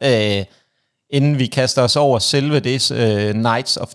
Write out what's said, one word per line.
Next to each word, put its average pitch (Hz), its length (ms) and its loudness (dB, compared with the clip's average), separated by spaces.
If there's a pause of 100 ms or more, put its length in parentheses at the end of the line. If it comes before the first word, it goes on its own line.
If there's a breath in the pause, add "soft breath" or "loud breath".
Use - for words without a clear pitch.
øh, 107 420 2 (680)
inden 143 280 2
vi 127 80 0
kaster 127 360 0
os 123 140 2
over 139 220 2
selve 143 420 0
det, 127 300 -2
øh, 107 420 0
Knights 117 440 -2
of - 180 -8